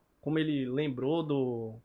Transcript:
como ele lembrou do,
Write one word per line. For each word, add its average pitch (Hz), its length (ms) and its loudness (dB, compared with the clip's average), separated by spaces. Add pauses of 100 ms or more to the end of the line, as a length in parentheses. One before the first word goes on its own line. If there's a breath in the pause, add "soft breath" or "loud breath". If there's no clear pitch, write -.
(220)
como 151 160 0
ele 151 260 2
lembrou 139 580 0
do, 123 520 0 (100)